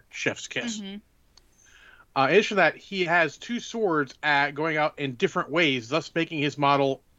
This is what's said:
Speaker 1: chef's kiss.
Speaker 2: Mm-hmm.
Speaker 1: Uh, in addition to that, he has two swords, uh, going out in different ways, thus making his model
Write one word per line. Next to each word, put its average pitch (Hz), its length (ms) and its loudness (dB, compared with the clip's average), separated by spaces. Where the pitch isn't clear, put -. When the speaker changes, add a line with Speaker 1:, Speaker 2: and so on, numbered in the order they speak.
Speaker 1:
chef's - 380 -6
kiss. 123 320 -6
Speaker 2:
Mm-hmm. 196 160 -10
Speaker 1:
Uh, 135 60 4
in 143 80 2
addition 220 220 4
to 190 60 4
that, 156 140 4
he 185 300 -4
has 165 320 2
two 233 220 -8
swords, 165 640 -2
uh, 143 280 2
going 156 260 -2
out 151 200 0
in 139 160 -4
different 165 380 -2
ways, 143 380 2
thus 147 260 -2
making 165 240 -2
his 147 180 -2
model 139 460 2